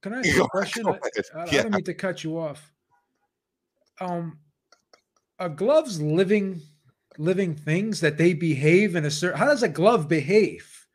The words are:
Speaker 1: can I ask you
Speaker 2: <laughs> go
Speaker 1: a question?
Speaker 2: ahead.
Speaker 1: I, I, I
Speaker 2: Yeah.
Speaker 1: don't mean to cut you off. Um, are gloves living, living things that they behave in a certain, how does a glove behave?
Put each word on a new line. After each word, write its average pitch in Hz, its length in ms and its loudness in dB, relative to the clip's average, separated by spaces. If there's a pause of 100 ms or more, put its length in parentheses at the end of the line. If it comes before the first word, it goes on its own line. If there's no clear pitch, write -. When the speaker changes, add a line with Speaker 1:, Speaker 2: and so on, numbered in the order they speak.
Speaker 1:
can 196 100 -8
I 254 60 -8
ask 233 80 -2
you 143 80 2
Speaker 2:
<laughs> - 20 4
go 185 60 4
Speaker 1:
a - 60 -2
question? 202 380 -4
Speaker 2:
ahead. 151 140 -2 (320)
Speaker 1:
I, - 60 -12
I, - 20 -8
I 170 100 -8
Speaker 2:
Yeah. 151 120 4
Speaker 1:
don't 220 100 -2
mean 202 120 -2
to 180 100 -8
cut 180 280 -6
you 160 140 -6
off. 156 340 -10 (1300)
Um, 170 380 -8 (1000)
are 180 120 -6
gloves 208 520 0
living, 185 600 0 (560)
living 175 380 -2
things 175 440 -2
that 147 180 0
they 175 160 4
behave 165 600 2
in 165 80 -2
a 147 80 -2
certain, 175 260 -4
how 196 80 2
does 277 180 2
a 233 40 2
glove 170 400 2
behave? 156 880 0